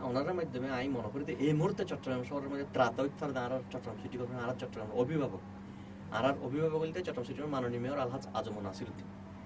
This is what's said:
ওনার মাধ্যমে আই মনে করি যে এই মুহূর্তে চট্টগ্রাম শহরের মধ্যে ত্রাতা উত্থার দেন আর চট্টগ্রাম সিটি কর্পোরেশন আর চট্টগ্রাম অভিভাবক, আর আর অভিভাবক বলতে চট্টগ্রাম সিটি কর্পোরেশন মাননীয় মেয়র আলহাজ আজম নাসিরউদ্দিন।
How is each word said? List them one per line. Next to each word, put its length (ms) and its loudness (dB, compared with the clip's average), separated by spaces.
ওনার 340 2
মাধ্যমে 360 0
আই 180 0
মনে 240 0
করি 120 -2
যে 80 -2
এই 200 4
মুহূর্তে 320 4
চট্টগ্রাম 400 -2
শহরের 240 -2
মধ্যে 240 -2
ত্রাতা 300 6
উত্থার 300 0
দেন 100 0
আর 80 -2
চট্টগ্রাম 520 -4
সিটি 160 -4
কর্পোরেশন 300 -2
আর 60 0
চট্টগ্রাম 380 -4
অভিভাবক, 480 2
আর 120 2
আর 180 6
অভিভাবক 360 2
বলতে 220 0
চট্টগ্রাম 240 -2
সিটি 140 -6
কর্পোরেশন 260 0
মাননীয় 180 0
মেয়র 160 0
আলহাজ 360 -2
আজম 260 -2
নাসিরউদ্দিন। 460 -6